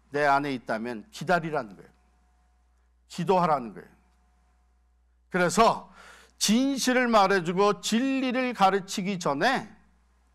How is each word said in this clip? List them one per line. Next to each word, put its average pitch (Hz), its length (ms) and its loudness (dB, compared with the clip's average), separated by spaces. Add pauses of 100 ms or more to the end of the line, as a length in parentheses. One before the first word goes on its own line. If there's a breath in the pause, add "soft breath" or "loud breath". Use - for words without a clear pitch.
(100)
내 147 160 0
안에 139 260 2
있다면 117 600 -6
기다리라는 151 640 -4
거예요. - 140 -20 (1160)
기도하라는 156 680 0
거예요. - 140 -20 (1400)
그래서 180 600 2 (460 loud breath)
진실을 254 720 0
말해주고 196 720 2
진리를 254 720 -2
가르치기 196 640 0
전에 160 540 -2 (640)